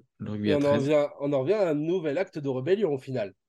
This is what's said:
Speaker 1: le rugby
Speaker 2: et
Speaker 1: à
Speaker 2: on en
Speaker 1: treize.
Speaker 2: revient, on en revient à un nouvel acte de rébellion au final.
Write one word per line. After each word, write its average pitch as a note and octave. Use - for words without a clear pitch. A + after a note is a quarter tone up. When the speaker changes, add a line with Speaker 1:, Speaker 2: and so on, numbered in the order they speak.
Speaker 1:
le -
rugby G#2
Speaker 2:
et -
Speaker 1:
à D3
Speaker 2:
on C#3+
en C#3+
Speaker 1:
treize. C#3+
Speaker 2:
revient, D3
on C#3+
en C#3
revient D3+
à G3
un D3
nouvel D#3
acte F#3
de C#3
rébellion D#3
au C3+
final. A#2